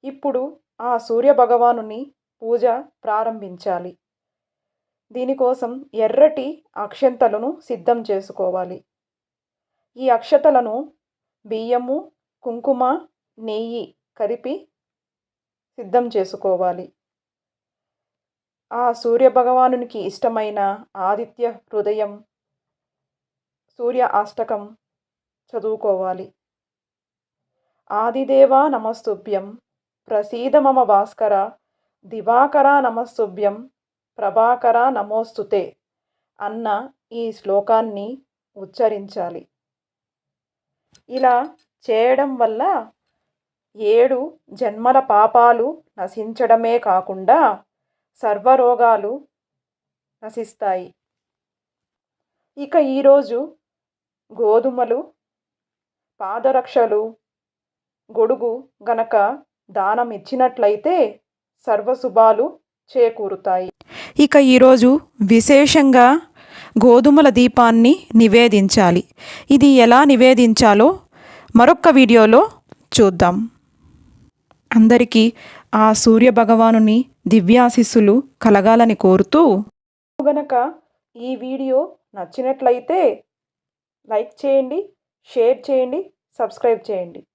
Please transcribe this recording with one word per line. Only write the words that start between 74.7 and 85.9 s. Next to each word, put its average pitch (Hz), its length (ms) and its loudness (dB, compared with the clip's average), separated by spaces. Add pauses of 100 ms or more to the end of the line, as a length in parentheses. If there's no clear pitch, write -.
అందరికీ 233 580 4 (400)
ఆ 220 200 4
సూర్య 226 360 4
భగవానుని 226 760 2 (220)
దివ్యాశీస్సులు 226 960 2 (180)
కలగాలని 226 540 4
కోరుతూ, 196 680 2 (600)
గనక 285 500 -2 (420)
ఈ 247 200 -10
వీడియో 262 640 -6 (180)
నచ్చినట్లయితే 254 1080 -4 (840)
లైక్ - 360 -8
చేయండి, 269 440 -2 (360)
షేర్ 247 460 -2
చేయండి, 262 420 -4 (260)